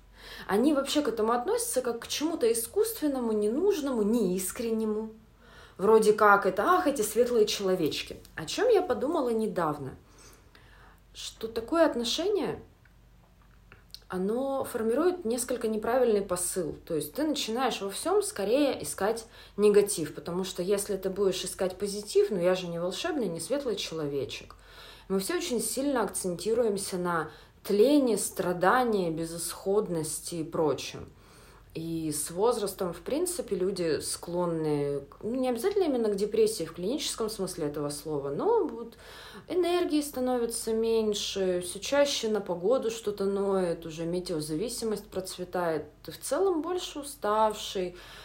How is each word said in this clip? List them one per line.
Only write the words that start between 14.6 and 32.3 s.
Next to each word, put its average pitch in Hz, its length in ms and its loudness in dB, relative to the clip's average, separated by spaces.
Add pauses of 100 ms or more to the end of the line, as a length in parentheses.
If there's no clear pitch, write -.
формирует 254 600 0
несколько 233 440 -2
неправильный 220 540 4
посыл. 180 540 -2 (100)
То 170 80 -4
есть 147 180 -2
ты 302 120 -2
начинаешь 240 580 -2
во 196 80 -4
всем 370 320 0
скорее 247 600 0
искать 214 440 -2 (320)
негатив, 202 560 6
потому 175 300 -4
что 185 180 -6
если 196 340 0
ты 190 140 -2
будешь 185 340 0
искать 185 320 -4
позитив, 208 540 0
ну 196 100 0
я 180 140 4
же 175 140 -4
не 170 100 -6
волшебный, 208 500 -2
не 160 120 -6
светлый 254 360 -2
человечек. 143 800 -6 (540)
Мы 190 120 0
все 339 160 -2
очень 247 240 -2
сильно 262 420 0
акцентируемся 196 920 -2
на 170 340 -2 (340)
тлении, 240 520 6
страдании, 185 920 2
безысходности 165 1300 -2
и 160 80 -4
прочем. 147 640 -2 (640)
И 160 360 -4
с - 200 -4